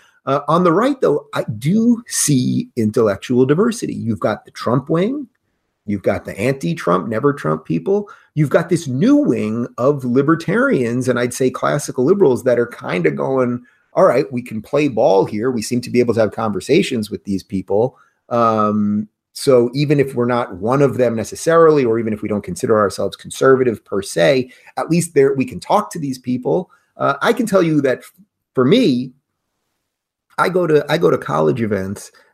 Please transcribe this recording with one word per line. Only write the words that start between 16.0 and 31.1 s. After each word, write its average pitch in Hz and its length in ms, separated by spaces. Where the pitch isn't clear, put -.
to 113 60
have 104 100
conversations 110 800
with 98 140
these 98 180
people. 98 520
Um, 107 800
so 123 420
even 143 240
if 135 160
we're 120 100
not 120 300
one 117 260
of 123 160
them 120 180
necessarily, 156 720
or 113 140
even 110 120
if 107 120
we 104 60
don't 104 120
consider 107 380
ourselves 101 360
conservative 127 720
per 101 160
se, 139 480
at 131 120
least 170 240
there, 139 220
we 131 100
can - 140
talk 202 320
to 180 80
these 139 180
people." 143 540
Uh, 135 240
I 214 120
can 233 120
tell 196 160
you 156 200
that 131 180
f-, - 140
for 127 100
me, 147 460
I 190 100
go 180 160
to, 151 260
I 160 60
go 170 140